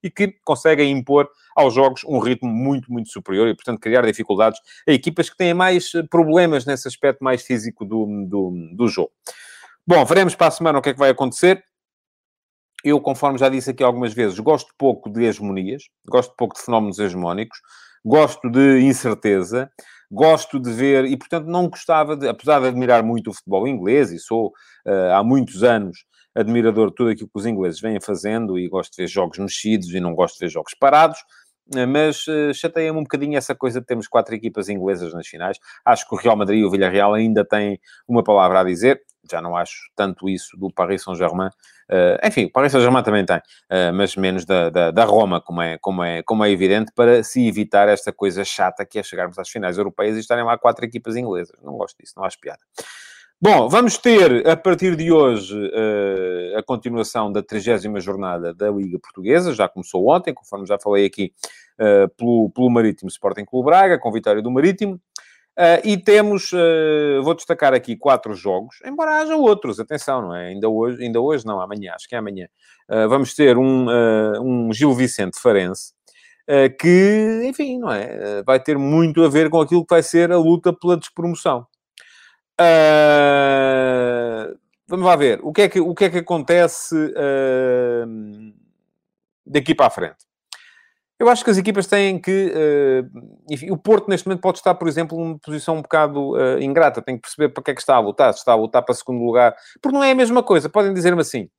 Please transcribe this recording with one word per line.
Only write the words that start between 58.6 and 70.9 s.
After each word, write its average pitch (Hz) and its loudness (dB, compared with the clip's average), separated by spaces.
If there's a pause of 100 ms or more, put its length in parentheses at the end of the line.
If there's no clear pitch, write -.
Liga 95 -6
Portuguesa. 143 -2
Já 101 0
começou 92 -4
ontem, 170 0
conforme 98 -14
já 101 -2
falei 101 0
aqui, 98 -6 (460)
eh, 101 4
pelo, 117 0
pelo 127 0
Marítimo 110 0
Sporting 101 -6
Clube 127 -4
Braga, 180 4
com 117 -6
vitória 107 -2
do 120 -6
Marítimo. 185 -2 (560)
Eh, 170 4
e 208 2
temos, 208 2
eh, 156 2
vou 156 0
destacar 156 0
aqui 117 -2
quatro 120 0
jogos, 95 -6
embora 311 -2
haja 311 -4
outros, 208 2
atenção, 135 -6
não 87 -10
é? 87 -10
Ainda 101 -4
hoje, 120 -2